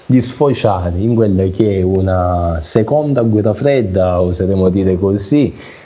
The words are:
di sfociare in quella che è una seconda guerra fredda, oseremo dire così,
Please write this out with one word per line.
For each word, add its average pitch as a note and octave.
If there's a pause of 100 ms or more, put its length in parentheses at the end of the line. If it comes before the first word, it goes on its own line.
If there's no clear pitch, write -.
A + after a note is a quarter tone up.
di B2+
sfociare G#2
in A2+
quella G2
che G2
è F#2
una F2+
seconda C3+
guerra G#2+
fredda, F#2+
oseremo F#2
dire F#2
così, G2+ (320)